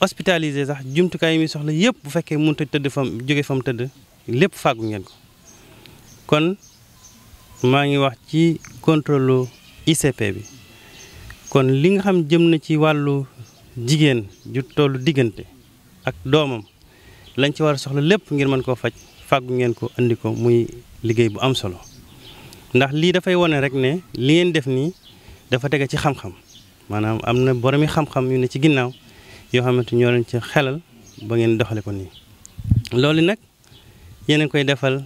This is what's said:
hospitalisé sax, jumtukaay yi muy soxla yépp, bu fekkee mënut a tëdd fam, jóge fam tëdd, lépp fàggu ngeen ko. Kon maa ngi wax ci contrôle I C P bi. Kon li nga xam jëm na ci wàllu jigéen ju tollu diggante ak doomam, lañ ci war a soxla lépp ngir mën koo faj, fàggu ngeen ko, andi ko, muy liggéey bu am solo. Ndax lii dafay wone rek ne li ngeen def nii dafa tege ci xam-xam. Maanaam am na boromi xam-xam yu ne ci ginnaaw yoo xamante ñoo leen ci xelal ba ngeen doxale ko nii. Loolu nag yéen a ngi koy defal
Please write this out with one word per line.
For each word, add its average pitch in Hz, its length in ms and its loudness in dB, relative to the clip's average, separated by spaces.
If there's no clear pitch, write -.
hospitalisé 156 640 -2
sax, 139 200 -8
jumtukaay 165 480 0
yi 160 60 2
muy 160 80 0
soxla 151 240 -6
yépp, 190 320 0
bu 143 60 -14
fekkee 156 280 -4
mënut 156 240 0
a 151 40 -2
tëdd 143 240 -4
fam, 131 180 -2
jóge 143 160 0
fam 135 180 -2
tëdd, 123 280 -4
lépp 139 280 0
fàggu 120 280 -2
ngeen 107 200 -6
ko. - 80 -20
Kon 160 280 0
maa 131 220 2
ngi 143 120 0
wax 135 180 0
ci 160 320 2
contrôle 135 680 2
I 165 100 4
C 147 160 0
P 104 200 -4
bi. 98 120 -12
Kon 139 220 2
li 139 200 2
nga 196 120 2
xam 185 240 2
jëm 170 220 4
na 165 100 4
ci 160 180 -2
wàllu 143 480 0
jigéen 131 480 2
ju 127 80 -2
tollu 139 240 0
diggante 131 460 -2
ak 131 100 -6
doomam, 135 380 0
lañ 139 160 2
ci - 100 -8
war 151 120 2
a - 20 -4
soxla 139 240 -4
lépp 180 300 0
ngir 139 160 2
mën 135 160 2
koo 127 120 -2
faj, 120 160 -4
fàggu 127 240 0
ngeen 123 200 0
ko, 117 240 -8
andi 120 200 2
ko, 113 160 -4
muy 117 340 2
liggéey 113 260 2
bu 101 100 -8
am 131 160 0
solo. 92 240 -8
Ndax 135 200 2
lii 160 200 2
dafay 185 220 0
wone 175 260 2
rek 135 120 -2
ne 135 280 0
li 131 180 2
ngeen 175 180 4
def 156 160 -2
nii 135 240 0
dafa 127 200 -2
tege 139 180 0
ci - 100 -6
xam-xam. 127 360 -4
Maanaam 107 340 -2
am 120 200 0
na 131 100 2
boromi 135 340 0
xam-xam 139 440 -2
yu 131 60 0
ne 127 100 0
ci 131 120 -8
ginnaaw 135 320 2
yoo 123 100 2
xamante 123 320 0
ñoo 120 160 4
leen 120 140 2
ci - 140 -6
xelal 139 420 -2
ba 110 140 -4
ngeen 113 220 2
doxale 110 240 -4
ko 101 100 -10
nii. 95 180 -10
Loolu 147 300 4
nag 185 160 2
yéen 151 140 4
a - 40 2
ngi 147 60 -4
koy 143 120 2
defal 135 420 0